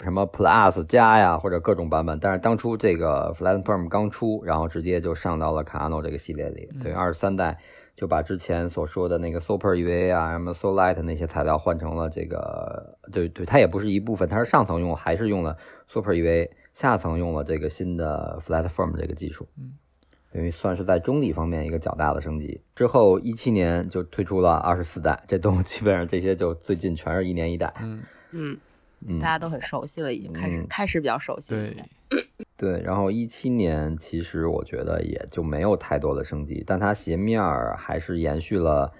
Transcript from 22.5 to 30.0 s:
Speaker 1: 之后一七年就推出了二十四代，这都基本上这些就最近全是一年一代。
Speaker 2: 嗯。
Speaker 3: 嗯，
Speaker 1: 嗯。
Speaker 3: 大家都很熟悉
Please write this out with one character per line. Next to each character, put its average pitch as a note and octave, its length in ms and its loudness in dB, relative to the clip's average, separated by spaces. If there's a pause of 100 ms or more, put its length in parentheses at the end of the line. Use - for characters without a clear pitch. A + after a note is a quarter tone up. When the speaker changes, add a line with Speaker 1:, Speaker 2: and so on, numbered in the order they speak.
Speaker 1:
之 B2 120 2
后 G#2 320 8
一 A#2 140 -4
七 A2+ 180 -2
年 F2 380 2
就 F2+ 160 -4
推 F#2+ 200 -4
出 F#2 160 0
了 F2 140 6
二 E2+ 220 2
十 F2 80 -2
四 - 160 -10
代， D#2 260 0
这 F#2+ 120 0
都 F#2 240 4
基 - 220 -6
本 G2+ 120 6
上 F2 100 0
这 F2+ 140 0
些 F#2 160 2
就 F2 180 0
最 F2 220 -2
近 E2+ 180 -2
全 D#2+ 220 -4
是 F#2+ 100 0
一 F2+ 60 -2
年 E2+ 200 -2
一 E2+ 60 -4
代。 E2+ 140 -4 (100)
Speaker 2:
嗯。 A2 200 -8 (300)
Speaker 3:
嗯， D3 260 -8 (500)
Speaker 1:
嗯。 E3 100 -4
Speaker 3:
大 D#3+ 80 -2
家 D#3+ 120 0
都 E3 100 -8
很 D3+ 120 -6
熟 - 240 -8
悉 D3+ 180 -10